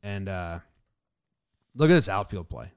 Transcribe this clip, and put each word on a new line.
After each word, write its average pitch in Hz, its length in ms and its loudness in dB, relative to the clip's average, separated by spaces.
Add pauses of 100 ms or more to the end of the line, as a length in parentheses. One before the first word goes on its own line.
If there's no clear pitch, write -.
And, 101 260 -6
uh, 87 300 -6 (1160)
look 151 140 4
at 175 40 10
this 160 160 4
outfield 95 380 -6
play. 60 300 -12